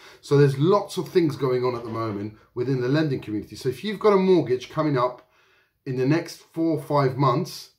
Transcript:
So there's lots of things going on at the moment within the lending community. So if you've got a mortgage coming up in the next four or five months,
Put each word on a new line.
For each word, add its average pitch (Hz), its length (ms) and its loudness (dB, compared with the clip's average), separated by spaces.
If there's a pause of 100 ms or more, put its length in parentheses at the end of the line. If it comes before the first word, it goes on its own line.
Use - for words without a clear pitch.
(200)
So - 180 2
there's 139 220 4
lots 196 380 2
of 180 100 -6
things 160 300 2
going 127 260 0
on 123 100 0
at 117 120 -8
the 113 40 -10
moment 110 440 -6 (200)
within 123 280 -2
the 123 80 -2
lending 143 320 0
community. 104 340 -8
So - 140 -6
if - 120 -8
you've 202 160 -6
got 214 140 4
a 196 60 6
mortgage 185 520 2
coming 151 280 0
up - 340 -4 (540)
in 131 100 -6
the 131 100 0
next 160 360 -2 (120)
four 165 240 0
or 143 60 -8
five 135 320 0
months, 139 640 -2